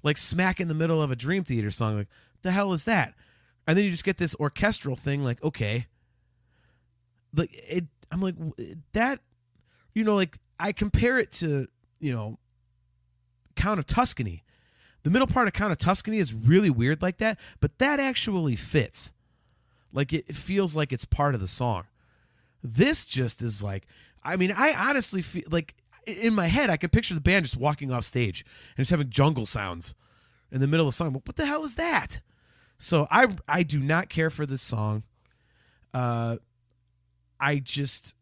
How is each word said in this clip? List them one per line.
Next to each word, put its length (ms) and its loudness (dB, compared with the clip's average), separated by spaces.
Like, 140 0
smack 420 0
in 80 -2
the 80 -2
middle 260 2
of 80 0
a 60 0
Dream 280 -2
Theater 280 -2
song. 260 -2
Like, 120 -6
the 80 0
hell 220 0
is 120 -2
that? 280 0
And 120 4
then 60 4
you 80 2
just 140 -4
get 120 0
this 180 -2
orchestral 600 -2
thing, 280 -4
like, 200 -4
okay. 440 -2
Like, 180 -2
it, 180 -4
I'm 100 -4
like, 160 -4
w-, 380 -10
that, 260 -2
you 120 0
know, 100 4
like, 220 -2
I 120 -2
compare 480 2
it 140 -2
to, 340 -2
you 140 -4
know, 260 -8
Count 240 0
of 60 -4
Tuscany. 580 0
The 60 2
middle 180 4
part 200 2
of 60 0
Count 180 0
of 80 -2
Tuscany 400 0
is 140 0
really 360 6
weird 320 0
like 160 -2
that, 220 -2
but 200 0
that 200 4
actually 560 0
fits. 580 -2
Like, 220 -2
it, 160 -4
it 60 -10
feels 400 -2
like 180 -2
it's 120 -6
part 280 2
of 80 -2
the 60 -2
song. 380 -2
This 300 4
just 360 -2
is 220 -4
like, 240 -8
I 120 -4
mean, 200 2
I 220 4
honestly 440 0
feel 280 -8
like 260 -2
i-, 40 -8
in 220 2
my 140 2
head, 220 4
I 80 2
could 140 -2
picture 220 4
the 80 -2
band 240 4
just 120 -2
walking 340 -2
off 120 -2
stage 420 -2
and 80 0
just 80 0
having 180 2
jungle 360 4
sounds 500 -4
in 100 -2
the 60 4
middle 200 4
of 60 0
the 40 -2
song. 160 -2
What 100 -10
the 100 -2
hell 200 -2
is 100 -6
that? 460 -2
So 320 2
I, 180 6
I 160 2
do 160 0
not 300 0
care 200 0
for 160 -6
this 160 -6
song. 420 -2
Uh, 440 -2
I 200 2
just 640 -6